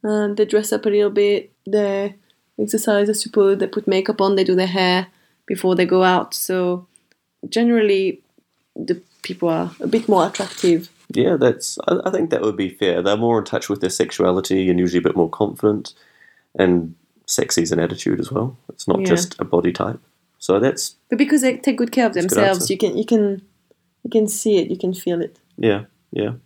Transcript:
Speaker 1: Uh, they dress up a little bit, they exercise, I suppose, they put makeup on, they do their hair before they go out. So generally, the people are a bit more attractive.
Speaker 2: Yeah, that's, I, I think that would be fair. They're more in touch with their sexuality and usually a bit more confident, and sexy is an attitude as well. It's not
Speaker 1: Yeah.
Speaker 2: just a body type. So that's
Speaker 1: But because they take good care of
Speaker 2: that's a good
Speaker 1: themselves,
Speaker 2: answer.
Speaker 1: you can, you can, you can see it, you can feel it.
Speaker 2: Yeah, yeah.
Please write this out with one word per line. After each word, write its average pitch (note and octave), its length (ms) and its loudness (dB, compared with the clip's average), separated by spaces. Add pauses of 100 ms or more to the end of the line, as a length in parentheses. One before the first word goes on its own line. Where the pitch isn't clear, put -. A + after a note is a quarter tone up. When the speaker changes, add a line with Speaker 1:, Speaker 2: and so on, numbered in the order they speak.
Speaker 1:
Uh, G#3 280 0
they G#3 120 2
dress G#3 260 0
up G#3+ 140 -2
a A3 40 2
little G#3 200 4
bit, G3+ 420 2 (160)
they G3 480 0 (420)
exercise, G#3+ 520 0
I G#3+ 40 0
suppose, G3 440 2
they F#3+ 100 -2
put G#3+ 200 -6
makeup G3 340 0
on, G3 160 2
they F#3+ 80 2
do F#3 100 2
their F#3 120 2
hair F#3 400 0 (380)
before F#3 300 0
they F3+ 100 2
go F#3 180 2
out. F#3 300 2
So F3+ 520 -4 (640)
generally, G#3+ 720 2 (540)
the - 260 -6 (220)
people F3+ 260 -4
are E3+ 220 -2 (100)
a - 60 -4
bit A3+ 200 0
more F#3 200 4
attractive. F3 640 -2 (200)
Speaker 2:
Yeah, D#3 280 2
that's, - 400 0 (120)
I, F3+ 160 2
I - 60 0
think E3 180 -2
that - 120 0
would G#2 140 -2
be F#2+ 140 -2
fair. F2 320 0
They're G2+ 160 0
more A#2 220 2
in G#2 60 -6
touch - 220 -6
with G2+ 140 -4
their F#2 80 -2
sexuality F#2 800 0
and F2+ 100 2
usually F2+ 200 2
a E2+ 100 0
bit - 80 -2
more E2 120 2
confident, G#2 640 -2 (640)
and F2 380 2 (300)
sexy - 380 -2
is E2 100 -2
an - 60 0
attitude - 420 -2
as - 100 -8
well. B2 240 -4 (140)
It's - 180 -12
not G2 140 2
Speaker 1:
Yeah. F#3+ 60 -2
Speaker 2:
just - 320 0
a - 40 -4
body F2 300 0
type. F#2+ 260 -4 (380)
So - 200 0
that's - 380 -2 (140)
Speaker 1:
But A#3+ 80 -2
because C#4 240 2
they B3+ 160 0
take C4 200 -2
good A#3+ 140 -2
care B3 140 2
of - 80 0
Speaker 2:
that's F3+ 140 0
a - 20 -2
good F#3 80 2
Speaker 1:
themselves, G3 240 2
Speaker 2:
answer. G3 120 -2
Speaker 1:
you F#3+ 60 -4
can, F3+ 180 0
you A3 80 -2
can, G3+ 360 2 (640)
you A#3+ 40 -8
can G#3+ 200 2
see G#3 280 0
it, E3+ 140 0
you F3+ 60 -6
can F#3 160 -4
feel F3 280 -4
it. - 160 -8 (200)
Speaker 2:
Yeah, A2 260 0 (300)
yeah. G#2+ 220 -4 (100)